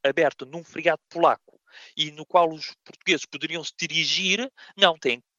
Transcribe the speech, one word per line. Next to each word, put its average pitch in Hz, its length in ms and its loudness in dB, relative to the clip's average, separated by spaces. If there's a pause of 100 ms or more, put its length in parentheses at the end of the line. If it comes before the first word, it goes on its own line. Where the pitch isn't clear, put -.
aberta 139 400 0
num 156 180 -12
feriado 165 460 -2
polaco - 520 0 (360)
e 151 160 -4
no 156 120 -14
qual 170 280 2
os - 320 -14
portugueses - 420 -4
poderiam 160 380 -8
se - 120 -10
dirigir, 175 720 -2 (280)
não, 180 200 4
têm 123 220 -2
que - 80 -20 (120)